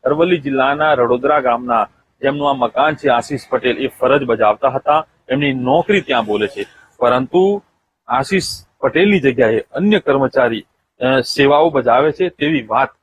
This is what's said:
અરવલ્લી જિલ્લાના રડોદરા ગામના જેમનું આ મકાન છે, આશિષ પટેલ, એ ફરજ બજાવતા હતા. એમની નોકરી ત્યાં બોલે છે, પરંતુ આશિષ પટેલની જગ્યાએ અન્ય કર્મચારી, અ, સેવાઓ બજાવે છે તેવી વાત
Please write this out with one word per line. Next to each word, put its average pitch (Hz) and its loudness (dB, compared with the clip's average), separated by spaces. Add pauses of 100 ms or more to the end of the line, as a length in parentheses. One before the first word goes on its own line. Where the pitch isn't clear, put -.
અરવલ્લી 165 0
જિલ્લાના 143 0
રડોદરા 127 0
ગામના 120 -2 (340)
જેમનું 143 -2
આ - 0
મકાન 135 -2
છે, 139 -4
આશિષ 120 -2 (100)
પટેલ, 123 -2
એ 131 -4
ફરજ 131 0
બજાવતા 110 0
હતા. 147 -2 (220)
એમની 143 -2
નોકરી 147 0
ત્યાં 120 -2
બોલે 104 -2
છે, 101 -8 (320)
પરંતુ 165 0 (460)
આશિષ 156 -2 (360)
પટેલની 175 2
જગ્યાએ 117 2
અન્ય 196 0
કર્મચારી, 131 0 (340)
અ, 131 2
સેવાઓ 147 2
બજાવે 131 2
છે 185 -2
તેવી 147 -2
વાત 113 -2 (140)